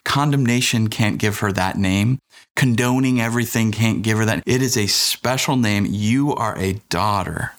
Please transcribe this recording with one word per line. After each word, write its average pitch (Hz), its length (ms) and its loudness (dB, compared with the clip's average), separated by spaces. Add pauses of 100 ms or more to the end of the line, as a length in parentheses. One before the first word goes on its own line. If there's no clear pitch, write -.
Condemnation 123 840 0
can't 110 280 0
give 104 220 -2
her 101 140 0
that 92 240 0
name. 101 420 2 (380)
Condoning 127 640 2
everything 113 500 0
can't 110 300 0
give 110 160 0
her 110 80 2
that. 85 200 -2
It 127 160 2
is 135 140 0
a 104 120 0
special - 680 -2
name. 104 300 2
You 120 500 0
are 110 220 -4
a 95 320 -2
daughter 90 680 -2